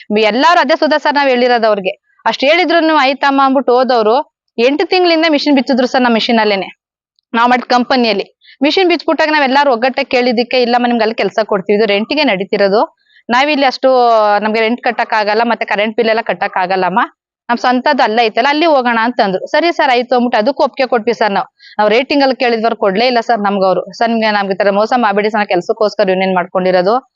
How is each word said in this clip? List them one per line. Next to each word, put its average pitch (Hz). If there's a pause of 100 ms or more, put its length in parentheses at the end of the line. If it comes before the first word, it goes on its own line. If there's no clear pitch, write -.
(220)
ಎಲ್ಲಾರು 294
ಅದೇ 311
ಸುಧಾ 302
ಸರ್ 294
ನಾವ್ 277
ಹೇಳಿರೋದು 247
ಅವ್ರಿಗೆ. 190 (320)
ಅಷ್ಟ್ 226
ಹೇಳಿದ್ರು 339 (180)
ಆಯ್ತಮ್ಮ 277
ಅಂದ್ಬಿಟ್ಟು 262
ಹೋದವ್ರು 240 (420)
ಎಂಟು 277
ತಿಂಗಳಿಂದ 339
ಮಿಷಿನ್ 294
ಬಿಚ್ಚಿದ್ರು 262
ಸರ್ 254
ನಮ್ಮ 240
ಮಿಷಿನ್ 226
ಅಲ್ಲೇನೆ. 202 (640)
ನಾವ್ 233
ಮಾಡಿದ 247
ಕಂಪನಿಯಲ್ಲಿ 240 (360)
ಮಿಷಿನ್ 330
ಬಿಚ್ಬಿಟ್ಟಾಗ 320
ನಾವೆಲ್ಲಾರು 285
ಒಗ್ಗಟ್ಟಾಗಿ 254
ಕೇಳಿದ್ದಕ್ಕೆ, 247
"ಇಲ್ಲಮ್ಮ 240
ನಿಮ್ಗೆ 240
ಅಲ್ಲಿ 220
ಕೆಲ್ಸ 208
ಕೊಡ್ತೀವಿ, 208
ಇದು 220
ರೆಂಟಿಗೆ 220
ನಡೀತಿರೋದು, 202 (480)
ನಾವಿಲ್ಲಿ 277
ಅಷ್ಟು 262 (520)
ನಮ್ಗೆ 214
ರೆಂಟ್ 226
ಕಟ್ಟಕ್ 233
ಆಗಲ್ಲ, 214
ಮತ್ತೆ 226
ಕರೆಂಟ್ 214
ಬಿಲ್ 226
ಎಲ್ಲ 220
ಕಟ್ಟಕ್ 202
ಆಗಲ್ಲಮ್ಮ, 185 (480)
ನಮ್ 240
ಸ್ವಂತದ್ದು 254
ಅಲ್ಲ 220
ಐತಲ್ಲ 233
ಅಲ್ಲಿ 302
ಹೋಗೋಣ" 247
ಅಂತಂದ್ರು. 220
"ಸರಿ 311
ಸರ್ 294
ಆಯ್ತು" 247
ಅಂದ್ಬಿಟ್ಟು 247
ಅದಕ್ಕೂ 269
ಒಪ್ಪಿಗೆ 262
ಕೊಟ್ವಿ 233
ಸರ್ 208
ನಾವು. 190 (260)
ನಾವ್ 214
ರೇಟಿಂಗ್ 277
ಅಲ್ಲಿ 269
ಕೇಳಿದ್ವರ್ 226
ಕೊಡ್ಲೇ 208
ಇಲ್ಲ 247
ಸರ್ 220
ನಮ್ಗೆ 202
ಅವ್ರು. 185 (100)
"ಸರ್ 226
ನಿಮ್ಗೆ 220
ನಮ್ಗೆ 202
ಈ 190
ತರ 214
ಮೋಸ 220
ಮಾಡ್ಬೇಡಿ 214
ಸರ್, 214
ನಾವ್ 208
ಕೆಲ್ಸಕ್ಕೋಸ್ಕರ 202
ಯೂನಿಯನ್ 190
ಮಾಡ್ಕೊಂಡಿರೋದು, 185 (220)